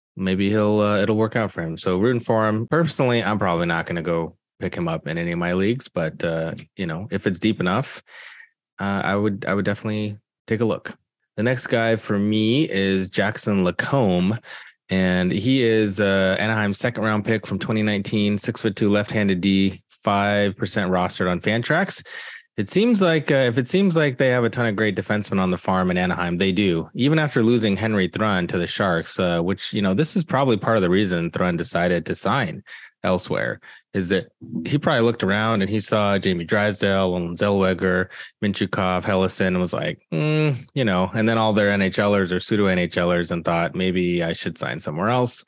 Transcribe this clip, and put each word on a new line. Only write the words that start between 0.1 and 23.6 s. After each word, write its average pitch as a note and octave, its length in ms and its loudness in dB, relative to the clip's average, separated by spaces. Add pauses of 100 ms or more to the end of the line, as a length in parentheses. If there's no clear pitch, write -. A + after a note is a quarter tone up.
maybe F#2+ 320 0
he'll, G#2+ 320 2
uh, G#2 160 2
it'll G#2 180 2
work A2 220 0
out G#2 120 0
for - 120 -8
him. E2 160 -6
So F#2 200 0
rooting A#2+ 220 2
for A2 260 2
him. G#2+ 220 0
Personally, C#3 560 2
I'm G#2 160 -2
probably F2 260 0
not E2 200 -2
gonna E2+ 160 -4
go E2 340 -4 (240)
pick - 160 -6
him E2+ 140 -4
up D#2+ 180 -6
in E2 100 -6
any E2+ 140 -4
of E2+ 80 -4
my F2 140 -2
leagues, G#2 340 0
but, D#2+ 340 -4
uh, E2 320 -2 (220)
you F#2+ 100 -6
know, E2+ 240 -6
if G2 160 -6
it's F#2+ 140 -2
deep A2 220 0
enough, F#2+ 420 -2 (760)
uh, G2 260 -2
I G2 100 0
would, G#2 320 -2
I F#2+ 60 0
would G2 100 0
definitely G#2+ 540 -4 (300)
take - 120 -2
a A#2+ 60 2
look. - 280 -2 (440)
The G#2 60 -2
next B2 240 0
guy A2+ 280 2
for G#2 240 -2
me G#2+ 500 2
is F#2+ 400 0
Jackson G2+ 540 0
Lacombe, F#2 760 2 (520)
and F2+ 420 2
he B2 320 2
is, A2 380 2
uh, F#2+ 360 2
Anaheim's G#2+ 400 0
second A2+ 280 -2
round G#2+ 180 0
pick A2 240 -2
from G2 100 -2
twenty A2 240 -2
nineteen, G#2 560 0
six-foot-two G#2+ 540 -2
left-handed G2+ 480 2
D, G2 420 2 (220)
five G2+ 540 2
percent F#2+ 340 -2
rostered F2+ 400 0
on F2 80 -2
Fantrax. A#2+ 640 -2 (520)
It G#2 120 -4
seems G#3 320 4
like, D#3+ 300 4
uh, C#3+ 40 6
if B2 220 4
it B2+ 120 0